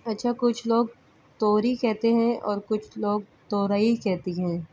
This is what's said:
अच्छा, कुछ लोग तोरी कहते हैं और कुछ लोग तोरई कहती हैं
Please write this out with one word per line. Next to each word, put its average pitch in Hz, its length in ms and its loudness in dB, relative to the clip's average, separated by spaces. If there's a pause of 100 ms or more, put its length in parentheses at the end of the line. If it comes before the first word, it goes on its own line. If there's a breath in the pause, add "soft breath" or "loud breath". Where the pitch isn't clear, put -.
अच्छा, 226 280 -4
कुछ 240 340 -2
लोग 226 220 2 (500)
तोरी 214 360 2
कहते 226 380 0
हैं 233 280 2
और 202 260 -4
कुछ 214 300 -4
लोग 208 260 -2 (260)
तोरई 208 480 2
कहती 185 440 -2
हैं 175 160 0 (140)